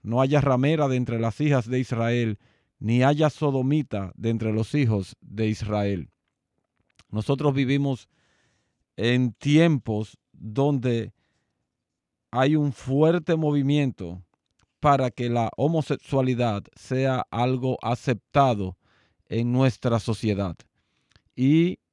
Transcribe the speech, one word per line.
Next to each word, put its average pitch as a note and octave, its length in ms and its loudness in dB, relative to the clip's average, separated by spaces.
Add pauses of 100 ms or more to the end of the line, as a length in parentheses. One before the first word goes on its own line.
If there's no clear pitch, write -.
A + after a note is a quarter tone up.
"No A#2 180 0
haya C3+ 200 2
ramera C#3 480 2
de C3 80 0
entre A#2 240 -2
las A2+ 200 -4
hijas C#3 280 0
de B2+ 100 -2
Israel, A#2 640 -2 (400)
ni A#2+ 240 2
haya D3 260 2
sodomita C3+ 840 -2
de A2+ 140 -4
entre A2 220 -2
los A2 220 -2
hijos A2 460 0
de G#2+ 260 -4
Israel". G#2 640 -2 (1000)
Nosotros C3+ 460 0
vivimos C#3 540 -2 (880)
en B2 360 0
tiempos C#3+ 840 0 (140)
donde A#2 800 -2 (1200)
hay C#3 220 2
un D3 180 0
fuerte D#3 640 0
movimiento C#3 840 -2 (580)
para C3+ 300 2
que A#2+ 200 -4
la A#2 260 0
homosexualidad B2+ 1080 -2 (100)
sea C3 560 -4
algo B2+ 500 -2
aceptado A#2 960 -2 (500)
en A#2+ 260 -2
nuestra B2 480 2
sociedad. G2 540 -4 (800)
Y D#3+ 440 2 (140)